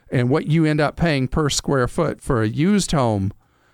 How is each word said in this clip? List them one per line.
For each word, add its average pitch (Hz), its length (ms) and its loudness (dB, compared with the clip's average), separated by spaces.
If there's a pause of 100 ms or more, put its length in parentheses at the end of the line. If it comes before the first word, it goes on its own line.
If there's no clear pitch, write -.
(100)
And 123 200 0
what 151 160 0
you 156 180 2
end 151 160 0
up 143 160 0
paying 143 320 0
per 156 220 0
square 131 360 0
foot 143 360 -4
for 127 200 -2
a 110 60 0
used 170 440 0
home 110 400 0 (420)